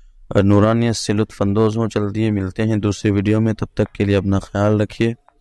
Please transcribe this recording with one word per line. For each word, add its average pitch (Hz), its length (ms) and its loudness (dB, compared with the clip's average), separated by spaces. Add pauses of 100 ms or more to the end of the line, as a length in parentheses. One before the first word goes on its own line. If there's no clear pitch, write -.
(300)
अ, - 100 2
नूरानियत 107 540 4
से - 180 -4
लुत्फ़ 104 300 -2
अंदोज़ 107 360 0
हों। 113 100 -2
चलती 104 340 -4
है, 110 80 0
मिलते 98 320 -4
हैं 107 180 0
दूसरी 104 300 0
वीडियो 101 300 2
में, 113 140 0
तब - 220 -8
तक 104 200 0
के 104 80 0
लिए 101 120 2
अपना 98 220 0
ख्याल 104 420 0
रखिए 113 340 -2 (260)